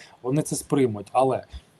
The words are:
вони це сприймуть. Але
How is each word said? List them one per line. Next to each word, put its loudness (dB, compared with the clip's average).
вони 0
це -6
сприймуть. 0
Але 2